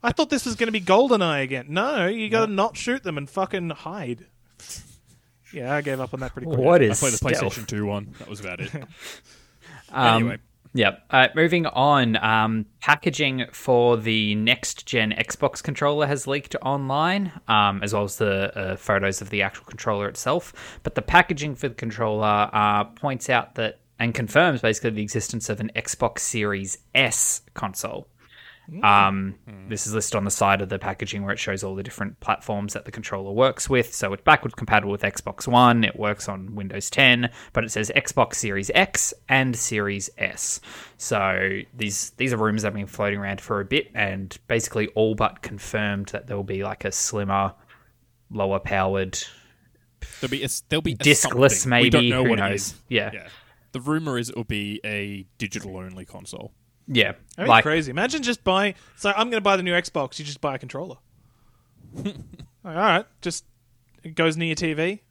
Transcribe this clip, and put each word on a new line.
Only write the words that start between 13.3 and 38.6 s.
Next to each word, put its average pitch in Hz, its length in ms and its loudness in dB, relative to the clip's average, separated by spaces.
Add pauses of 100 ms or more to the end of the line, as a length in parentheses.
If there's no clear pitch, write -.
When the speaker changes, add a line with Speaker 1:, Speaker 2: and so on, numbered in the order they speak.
Speaker 3:
for 120 420 6
the 110 400 2
next 113 500 0
gen 110 280 0
Xbox - 500 -2
controller 147 420 0
has 139 220 -2
leaked 139 340 -4
online, 147 680 0 (160)
um, 104 340 4
as 101 120 -4
well 104 100 2
as 101 140 -6
the, 98 400 0
uh, 95 180 -4
photos 98 460 -2
of 98 80 -14
the 104 140 -2
actual - 200 -6
controller 101 460 -4
itself. - 720 -6
But - 120 -6
the 123 60 -2
packaging 151 540 2
for 139 140 -4
the 117 60 -14
controller, 107 760 0
uh, 104 320 2
points 131 460 -6
out 120 260 0
that 110 240 -4 (180)
and 117 160 -2
confirms 139 480 2
basically 113 280 2
the 107 140 -4
existence 107 460 -6
of 104 120 -4
an 107 120 -4
Xbox - 460 -4
Series 101 600 -4 (140)
S - 480 2 (120)
console. - 560 -8 (600)
Speaker 1:
Mm. 165 140 -10
Speaker 3:
Um, 98 520 4 (120)
Speaker 2:
Hmm. 98 220 -18
Speaker 3:
this 107 180 -6
is 104 60 -6
listed 110 240 -2
on 98 80 -2
the 101 40 -2
side 98 320 2
of 98 60 -6
the 98 100 -6
packaging 101 460 -8
where 98 80 -4
it 98 80 -4
shows 98 240 -6
all 95 100 -8
the 98 100 -8
different - 360 -10
platforms 101 540 -4
that - 100 -10
the 117 80 -14
controller 98 400 -8
works 123 380 2
with. 127 260 2
So 98 160 -4
it's 98 120 -8
backward - 340 4
compatible 104 340 2
with 101 120 -4
Xbox - 440 -6
One. 120 380 6
It - 120 -2
works 104 300 -4
on 95 260 -10
Windows 98 360 -8
ten, 123 400 6 (240)
but 113 100 0
it 110 80 -6
says 107 240 -2
Xbox - 400 2
Series 98 400 -4